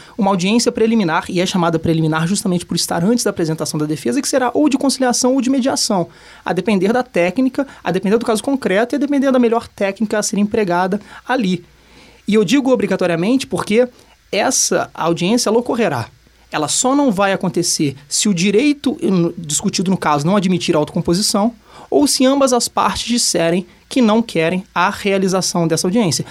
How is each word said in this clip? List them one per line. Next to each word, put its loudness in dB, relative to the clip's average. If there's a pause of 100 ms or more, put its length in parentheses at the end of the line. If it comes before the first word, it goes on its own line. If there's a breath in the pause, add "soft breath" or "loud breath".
(180 loud breath)
uma 2
audiência 0
preliminar, 0
e -2
é 2
chamada 0
preliminar 0
justamente -2
por -6
estar -2
antes 0
da -2
apresentação -4
da -2
defesa, -2
que -8
será 0
ou 2
de 2
conciliação 0
ou 2
de 0
mediação, 0 (340 loud breath)
a -2
depender 0
da 0
técnica, -2 (160 loud breath)
a -2
depender 0
do -4
caso -2
concreto 0
e 0
a -4
depender 0
da 2
melhor 0
técnica -2
a 0
ser -4
empregada 0 (280 loud breath)
ali. -2 (640 soft breath)
E 0
eu 6
digo 2
obrigatoriamente 0
porque 0 (440 soft breath)
essa 0
audiência, 0
ela 2
ocorrerá. -2 (420 soft breath)
Ela -2
só 0
não 2
vai 0
acontecer -2 (120)
se -2
o 2
direito, 0
hum, 0
discutido -2
no 2
caso, 0
não 2
admitir 0
autocomposição, 0 (360 loud breath)
ou 4
se 2
ambas 2
as 0
partes -2
disserem 0 (220 soft breath)
que 0
não 4
querem -2 (100)
a 2
realização 0
dessa 0
audiência. 0